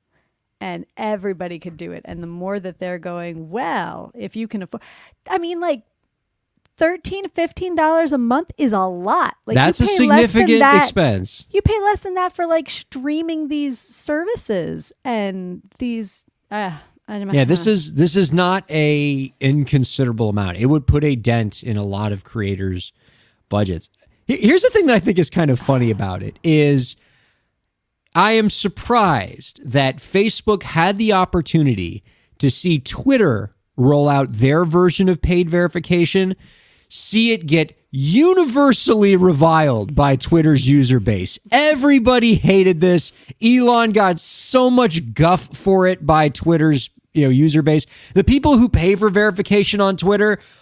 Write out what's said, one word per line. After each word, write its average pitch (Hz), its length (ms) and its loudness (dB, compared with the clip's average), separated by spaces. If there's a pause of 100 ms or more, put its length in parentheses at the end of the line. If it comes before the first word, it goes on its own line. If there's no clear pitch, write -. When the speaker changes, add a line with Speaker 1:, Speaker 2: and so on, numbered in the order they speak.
(600)
Speaker 1:
and 175 240 -12 (120)
everybody 190 640 -8
could 170 180 -16
do 170 140 -14
it. 170 140 -14
And 170 180 -14
the 170 40 -12
more 180 320 -8
that 180 200 -14
they're 180 200 -10
going, 170 500 -12
"Well, 220 680 -8
if 208 200 -14
you 220 120 -8
can 202 160 -10
afford," 214 180 -16 (480)
I 370 80 -4
mean, 339 220 -8
like, 294 240 -6 (960)
thirteen, 349 520 -4
fifteen 349 460 -6
dollars 320 380 0
a 285 40 0
month 247 400 -2
is 269 140 0
a 208 80 0
lot. 190 560 -2 (100)
Like, 220 100 -2
Speaker 2:
That's 143 260 2
Speaker 1:
you - 40 0
Speaker 2:
a 403 120 0
Speaker 1:
pay 247 100 4
less 285 140 6
than 233 60 4 (200)
Speaker 2:
significant 302 120 4
Speaker 1:
that. 285 240 6
Speaker 2:
expense. 120 680 -2
Speaker 1:
You 403 100 0
pay 427 200 0
less 403 200 0
than 381 120 -10
that 370 200 -4
for, 349 120 -6
like, 330 240 -2
streaming 311 800 -6
these 285 300 -4
services 214 1120 -8 (100)
and 190 580 -8 (180)
these, 226 440 -8 (280)
uh, 202 200 -6 (360)
I 208 120 -10
don't 196 140 -6
Speaker 2:
Yeah, 139 120 2
this 175 220 -2
Speaker 1:
uh. 220 40 4
Speaker 2:
is, 165 240 -4
this 156 200 0
is 180 180 0
not 180 360 0
a 147 720 -2
inconsiderable 131 880 0
amount. 98 280 -4
It 113 100 2
would 147 200 0
put 147 160 2
a 147 120 0
dent 113 480 -2
in 113 140 -4
a 104 60 -2
lot 101 300 -4
of 98 120 -10
creators' 95 680 -6 (580)
budgets. 95 400 -4 (360)
He-, 269 120 -2
here's 302 260 2
the 494 60 2
thing 403 180 2
that 240 80 4
I 196 40 2
think 180 200 0
is 160 100 0
kind 156 220 0
of - 80 0
funny 127 320 0
about 98 320 -6
it 101 200 -12
is 147 520 2 (1200)
I 196 180 2
am 220 160 2
surprised 180 1160 -2
that 135 320 0
Facebook 208 680 -2
had 180 340 0
the 220 160 0
opportunity 147 880 0 (360)
to 139 100 2
see 160 300 -2
Twitter 151 760 0 (220)
roll 143 340 2
out 139 240 0
their 135 320 2
version 180 440 2
of 180 120 0
paid 175 280 0
verification, 175 840 0 (540)
see 226 420 0
it 175 140 -4
get 156 300 0 (160)
universally 233 1200 2
reviled 156 800 2
by 143 200 4
Twitter's 151 540 2
user 131 300 4
base. 95 380 -4 (140)
Everybody 254 840 4
hated 185 460 2
this. 180 300 2 (300)
Elon 240 500 4
got 190 280 2
so - 500 0
much 170 440 0
guff 165 420 0
for 190 320 2
it 185 180 -2
by 156 240 2
Twitter's, 156 600 0 (240)
you 151 100 2
know, 135 60 2
user 147 320 4
base. 151 240 2 (280)
The 196 100 4
people 277 340 4
who 233 120 4
pay 175 260 2
for 208 140 0
verification 202 720 0
on 196 160 0
Twitter 202 420 0 (220)